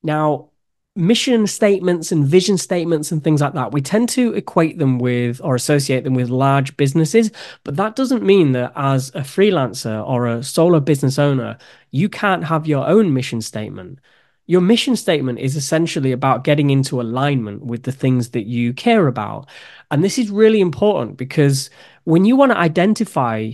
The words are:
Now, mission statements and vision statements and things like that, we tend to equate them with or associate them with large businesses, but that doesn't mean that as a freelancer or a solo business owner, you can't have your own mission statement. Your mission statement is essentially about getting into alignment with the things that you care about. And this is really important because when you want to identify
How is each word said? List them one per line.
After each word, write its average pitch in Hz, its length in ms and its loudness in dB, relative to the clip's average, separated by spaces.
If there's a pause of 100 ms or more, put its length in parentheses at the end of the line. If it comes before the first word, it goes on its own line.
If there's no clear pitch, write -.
Now, 156 480 -2 (460)
mission 220 500 2
statements 180 640 0
and 156 140 2
vision 185 320 4
statements 165 560 -2
and 151 100 -4
things 151 180 2
like 147 120 0
that, 127 200 -6
we 147 80 -2
tend 220 280 0
to 240 240 0
equate 175 460 0
them 131 200 2
with 123 460 -2
or 131 100 0
associate 135 500 0
them 131 100 -2
with 123 160 0
large 135 460 0
businesses, 160 540 2 (340)
but 143 120 -8
that 214 180 -2
doesn't 254 280 0
mean 190 300 4
that 127 220 -2
as 135 360 -2
a 160 100 -10
freelancer 135 880 -2
or 120 180 0
a 117 160 -4
solo 165 380 2
business 139 380 0
owner, 131 400 0 (320)
you 180 180 0
can't 185 360 0
have 156 220 -2
your 143 200 0
own 190 260 4
mission 123 280 -4
statement. 101 580 -12 (480)
Your 175 140 2
mission 220 360 2
statement 135 440 -2
is 135 160 -4
essentially 156 560 -2
about 131 320 0
getting 147 260 2
into 135 300 0
alignment 120 680 -4
with 120 160 -8
the 127 100 -8
things 127 380 -2
that 110 160 -6
you 120 260 -2
care 220 360 2
about. 107 400 -8 (420)
And 147 120 0
this 190 160 0
is 220 120 -2
really 220 300 4
important 170 560 0
because 135 520 0 (360)
when 170 200 4
you 240 120 4
want 269 160 4
to 196 60 0
identify 160 960 0